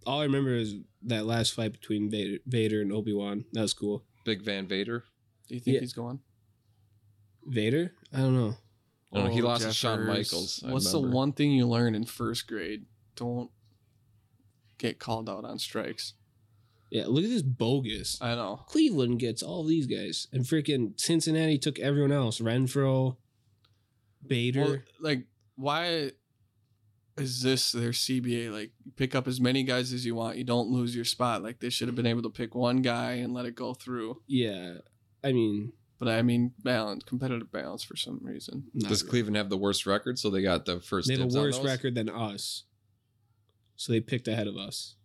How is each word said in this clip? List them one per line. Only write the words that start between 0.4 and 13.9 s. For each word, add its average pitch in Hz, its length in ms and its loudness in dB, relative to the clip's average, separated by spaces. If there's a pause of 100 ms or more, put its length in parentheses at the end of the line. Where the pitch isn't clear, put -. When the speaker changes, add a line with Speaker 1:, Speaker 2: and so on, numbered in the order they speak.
Speaker 1:
is 107 200 -2 (280)
that 110 220 0
last 113 280 2
fight 110 200 -2
between 104 360 -2
Vader, 101 360 -2
Vader 110 360 2
and 98 100 0
Obi-Wan. 104 640 -2
That 113 80 0
was 101 120 0
cool. 104 320 -4 (200)
Speaker 2:
Big 104 160 -2
Van 98 260 -4
Vader. 101 380 -2 (420)
Speaker 3:
Do 123 80 -10
you 120 60 -8
think 135 140 2
Speaker 1:
Yeah. 123 60 4
Speaker 3:
he's 120 120 -8
going? 120 280 -8 (1200)
Speaker 1:
Vader? 135 480 0 (180)
I 135 80 -4
don't 131 160 4
know. 113 200 2 (560)
Speaker 2:
I 98 60 -2
don't 98 100 2
know. 113 60 2
He 117 80 4
Speaker 3:
Oh, 117 40 4
Speaker 2:
lost 120 180 2
to 110 100 -2
Shawn 110 260 0
Speaker 3:
Jeffers. 110 80 0 (260)
Speaker 2:
Michaels, - 300 -4
I 127 100 -4
Speaker 3:
What's 180 180 0
the 170 60 2
Speaker 2:
remember. 127 180 2
Speaker 3:
one 139 180 2
thing 147 180 4
you 123 160 6
learn 117 280 4
in 110 100 -2
first 117 420 -6
grade? 107 380 -6 (300)
Don't 120 360 -4 (1300)